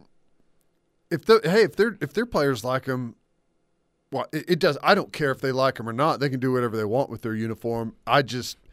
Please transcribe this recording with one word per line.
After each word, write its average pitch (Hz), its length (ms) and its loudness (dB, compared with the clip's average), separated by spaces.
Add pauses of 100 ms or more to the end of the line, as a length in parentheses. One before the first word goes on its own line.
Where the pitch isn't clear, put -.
(1080)
if 160 160 -4
the, 226 180 8
hey, 196 200 4
if 202 120 0
they're, 214 260 2
if 147 120 -6
their 190 120 0
players 139 380 0
like 131 240 -2
'em, 127 280 -4 (960)
well, 123 200 -6
it, 156 160 -6
it 175 120 0
does. 147 240 2
I 160 100 6
don't 190 180 0
care 143 200 -2
if 123 100 -6
they 135 100 -2
like 131 280 0
'em 113 100 -6
or 113 40 -4
not. 135 260 0
They 139 100 0
can 127 100 -4
do 127 120 0
whatever 120 260 0
they 107 80 -2
want 120 240 0
with 113 140 -12
their 110 120 -4
uniform. 113 600 -6 (100)
I 131 160 4
just, 120 360 -6 (160)